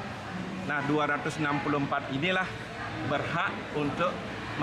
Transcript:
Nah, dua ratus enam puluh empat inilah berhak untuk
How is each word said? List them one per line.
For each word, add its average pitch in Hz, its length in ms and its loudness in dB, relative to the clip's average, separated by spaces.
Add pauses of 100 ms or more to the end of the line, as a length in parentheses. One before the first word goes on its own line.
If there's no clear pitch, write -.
(640)
Nah, 143 240 0
dua 147 240 4
ratus 147 320 0
enam 143 160 4
puluh 143 240 2
empat 139 320 0
inilah 185 320 2 (640)
berhak 165 400 2 (240)
untuk 147 400 2 (480)